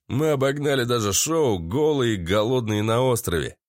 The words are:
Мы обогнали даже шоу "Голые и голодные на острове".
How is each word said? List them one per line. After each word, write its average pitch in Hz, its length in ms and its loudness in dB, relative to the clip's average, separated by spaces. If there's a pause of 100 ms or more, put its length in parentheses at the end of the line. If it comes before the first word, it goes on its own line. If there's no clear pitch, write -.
Мы 147 220 0
обогнали 139 540 0
даже 117 280 0
шоу 143 480 2
"Голые 123 540 0
и - 20 -4
голодные 107 640 0
на 113 200 0
острове". 85 540 -2 (120)